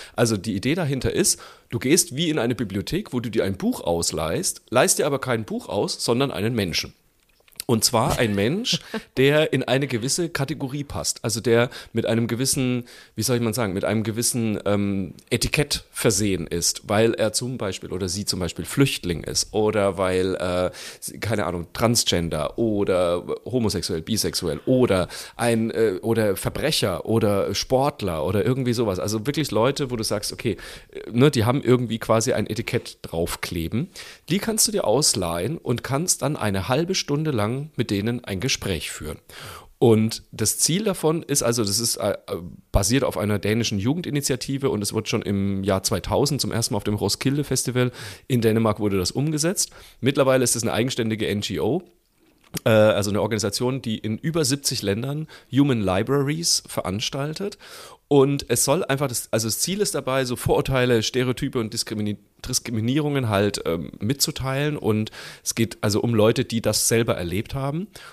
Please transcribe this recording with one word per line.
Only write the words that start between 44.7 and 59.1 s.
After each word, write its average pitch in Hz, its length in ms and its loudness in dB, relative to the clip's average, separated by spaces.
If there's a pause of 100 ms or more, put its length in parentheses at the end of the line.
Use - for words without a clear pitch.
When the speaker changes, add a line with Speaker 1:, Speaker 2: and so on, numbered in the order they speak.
Speaker 1:
und 104 100 -2
es 101 120 -4
wurde 107 160 -2
schon 110 120 -2
im 98 420 0
Jahr 98 200 2
zweitausend 110 580 0
zum 101 100 -4
ersten 113 220 -2
Mal 107 40 0
auf 101 80 -6
dem 104 100 0
Roskilde 131 480 0
Festival 123 480 0 (360)
in 123 140 2
Dänemark 110 380 4
wurde 101 180 2
das 90 140 0
umgesetzt. 156 580 -2 (300)
Mittlerweile 131 440 4
ist 120 120 2
es 113 80 -4
eine 95 100 0
eigenständige 110 540 0
N 104 140 0
G 90 180 -4
O, 117 240 0 (800)
äh, 123 60 4
also 107 420 6
eine 98 100 2
Organisation, 113 640 0
die 110 160 -4
in 107 180 -4
über 160 260 0
siebzig 135 380 -2
Ländern 131 460 -2 (240)
Human 131 300 4
Libraries 127 840 2
veranstaltet. 143 920 -4 (480)
Und 139 420 4
es 123 160 2
soll 151 180 2
einfach, 139 240 -2
das, - 240 -6